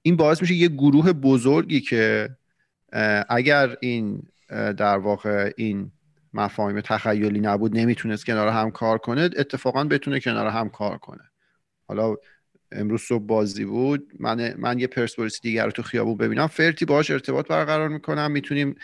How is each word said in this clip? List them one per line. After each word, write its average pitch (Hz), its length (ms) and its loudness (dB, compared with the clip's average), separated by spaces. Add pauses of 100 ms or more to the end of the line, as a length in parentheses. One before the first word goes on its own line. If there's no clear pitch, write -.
این 170 140 4
باعث 160 260 4
می‌شه 180 120 2
یه 175 140 4
گروه 147 460 6
بزرگی 135 680 4
که، 110 480 0 (640)
اه، 107 360 0
اگر 127 500 2
این، 113 440 -4 (260)
اه، 107 240 -4
در 101 240 2
واقع 101 600 -2
این 101 340 -4 (420)
مفاهیم 104 480 -2
تخیلی 107 580 0
نبود، 107 380 0
نمیتونست 113 480 0
کنار 107 220 0
هم 110 240 0
کار 113 260 0
کنه، 120 240 -2
اتفاقاً 139 600 -2
بتونه 143 360 0
کنار 110 280 -2
هم 107 220 -2
کار 98 280 -6
کنه. - 240 -20 (640)
حالا 107 280 -2 (560)
امروز 107 300 -4
صبح 113 240 -2
بازی 104 400 0
بود، 135 540 -2
من، 117 380 -4
من 120 220 -2
یه 127 80 0
پرسپولیس 117 540 -4
دیگر 113 240 -2
رو 110 60 -2
تو 117 120 -8
خیابون 113 340 -2
ببینم، 113 300 0
فرتی 160 380 0
باهاش 147 260 2
ارتباط 135 360 -4
برقرار 156 420 0
می‌کنم، 151 420 -4
می‌تونیم 143 520 -2